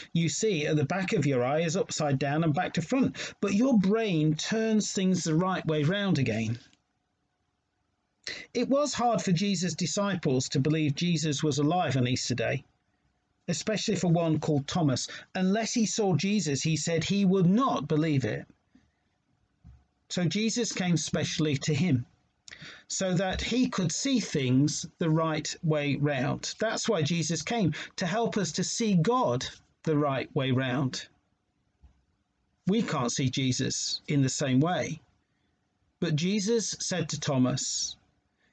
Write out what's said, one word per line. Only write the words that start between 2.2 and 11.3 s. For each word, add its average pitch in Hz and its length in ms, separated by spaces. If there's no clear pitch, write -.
and 156 100
back 180 200
to - 80
front, - 340
but 196 120
your 240 260
brain 180 560
turns 220 560
things 185 320
the 156 120
right 185 300
way 156 180
round 190 360
again. 113 400
It 240 160
was 277 240
hard 226 280
for 190 100
Jesus' 180 440
disciples 175 760
to 143 100
believe 151 340
Jesus 156 480